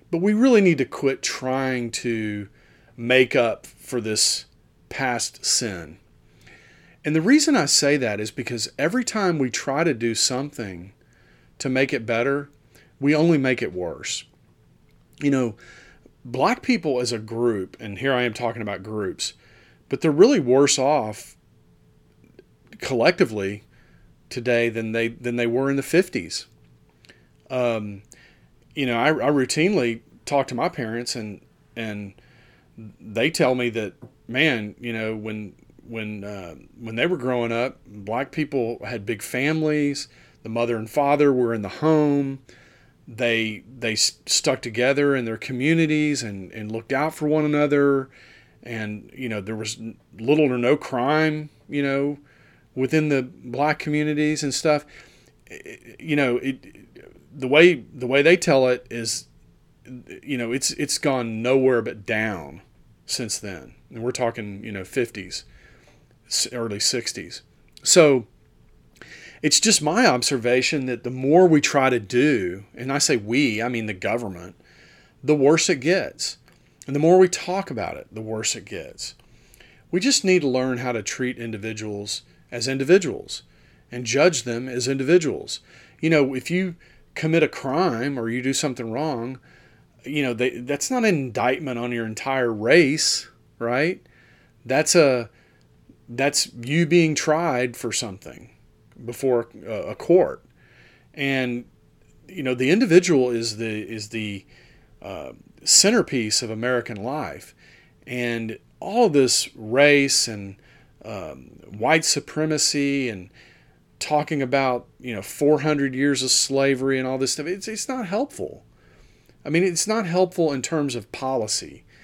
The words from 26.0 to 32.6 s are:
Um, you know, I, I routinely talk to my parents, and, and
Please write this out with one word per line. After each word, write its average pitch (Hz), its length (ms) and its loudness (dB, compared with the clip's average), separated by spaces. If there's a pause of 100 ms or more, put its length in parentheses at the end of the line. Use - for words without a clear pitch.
Um, 110 500 -2 (720)
you 139 140 -2
know, 117 100 0
I, 127 120 4
I 135 200 2
routinely 139 720 0 (240)
talk 139 220 0
to 127 80 -8
my 135 120 -2
parents, 120 480 -6
and, 107 300 -12 (300)
and 104 400 -8 (840)